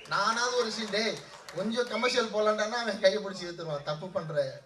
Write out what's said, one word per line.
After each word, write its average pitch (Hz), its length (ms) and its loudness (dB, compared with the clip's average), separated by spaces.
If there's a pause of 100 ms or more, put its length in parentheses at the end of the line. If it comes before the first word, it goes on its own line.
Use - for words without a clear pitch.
நானாவது 226 480 2
ஒரு 226 160 2
சீன், 220 180 -4
"டேய் 214 260 0 (380)
கொஞ்சம் 226 340 0
கமர்ஷியல் 220 460 2
போலான்டான்னா" 214 460 2
அவன் 202 200 -2
கையை 196 200 6
பிடிச்சி 190 240 -8
இழுத்துருவான், 165 380 -6
"தப்பு 165 260 -4
பண்ற 165 280 -4 (300)